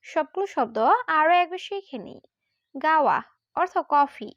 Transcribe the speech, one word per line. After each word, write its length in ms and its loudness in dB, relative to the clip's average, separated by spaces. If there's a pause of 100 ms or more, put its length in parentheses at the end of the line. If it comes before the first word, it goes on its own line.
সবগুলো 420 -4
শব্দ 300 -4 (300)
আরও 240 2
একবার 260 2
শিখে 400 -10
নিই। 240 -16 (540)
গাওয়া 420 2 (380)
অর্থ 220 -2 (120)
কফি 480 0